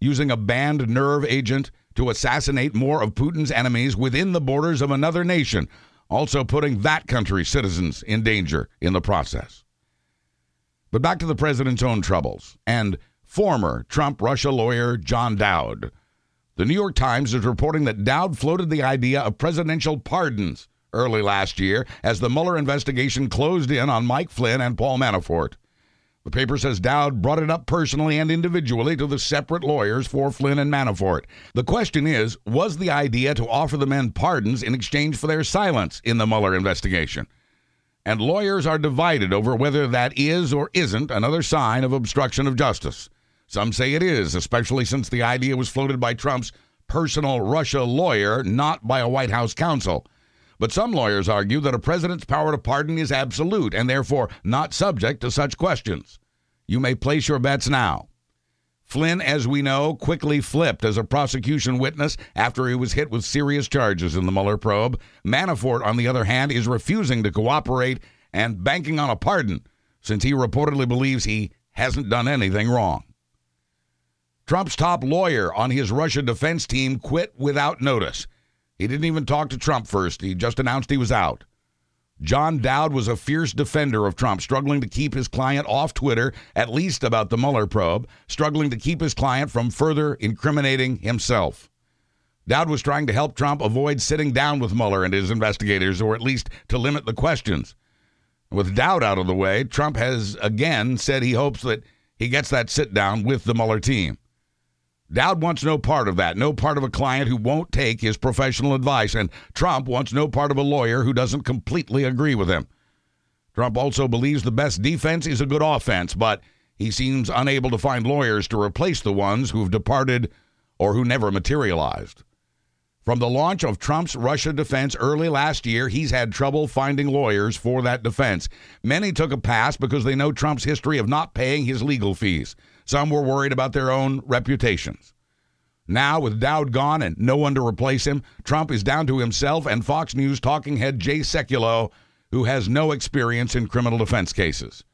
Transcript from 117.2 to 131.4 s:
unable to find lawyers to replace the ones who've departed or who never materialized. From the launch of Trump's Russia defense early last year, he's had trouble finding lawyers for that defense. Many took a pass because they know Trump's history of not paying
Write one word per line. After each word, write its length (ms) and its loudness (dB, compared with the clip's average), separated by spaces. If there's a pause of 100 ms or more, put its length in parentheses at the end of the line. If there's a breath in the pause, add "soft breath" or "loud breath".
unable 420 0
to 60 0
find 300 0
lawyers 400 2
to 140 0
replace 400 -2
the 100 -2
ones 400 0
who've 180 -2
departed 640 0 (480 soft breath)
or 140 4
who 100 2
never 260 2
materialized. 920 -2 (800)
From 160 0
the 80 0
launch 380 0
of 140 -2
Trump's 360 -2
Russia 380 -2
defense 420 -2
early 320 0
last 380 0
year, 240 0
he's 220 -2
had 200 0
trouble 380 0
finding 380 0
lawyers 500 2
for 240 -2
that 220 0
defense. 440 0 (340 loud breath)
Many 300 0
took 220 0
a 40 -4
pass 380 2
because 300 -2
they 100 2
know 160 2
Trump's 320 0
history 360 0
of 100 0
not 240 -2
paying 320 0